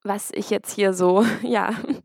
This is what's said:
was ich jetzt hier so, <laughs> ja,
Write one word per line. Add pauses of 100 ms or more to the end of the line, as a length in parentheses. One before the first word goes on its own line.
was
ich
jetzt
hier
so,
<laughs>
ja, (300)